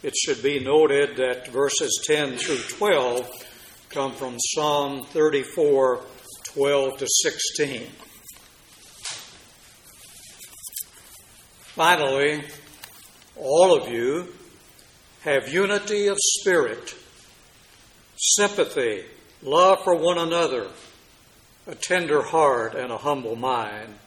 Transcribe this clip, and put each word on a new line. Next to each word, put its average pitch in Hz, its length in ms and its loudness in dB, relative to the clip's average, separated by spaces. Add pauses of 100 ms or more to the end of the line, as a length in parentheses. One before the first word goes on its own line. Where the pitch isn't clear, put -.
It 143 140 -6
should 127 260 -2
be 139 160 0
noted 139 600 2
that 127 300 -2
verses 135 580 -2
ten 143 320 0
through 139 180 -2
twelve 127 760 0 (600)
come 135 220 -4
from 123 260 -10
Psalm 143 680 -2
thirty-four, 143 1000 2 (380)
twelve 139 560 0
to 135 60 -6
sixteen. - 840 -2 (3750)
Finally, 147 680 2 (920)
all 165 400 6
of 120 160 -4
you 135 340 -2 (920)
have 135 320 -2
unity 202 540 0
of 196 120 2
spirit, 143 760 0 (1200)
sympathy, 139 880 0 (380)
love 165 420 4
for 175 120 4
one 175 200 2
another, 165 520 0 (1000)
a 160 80 -14
tender 156 480 0
heart, 131 520 2
and 123 160 -6
a 113 60 -6
humble 120 400 -4
mind. 110 600 -4 (100)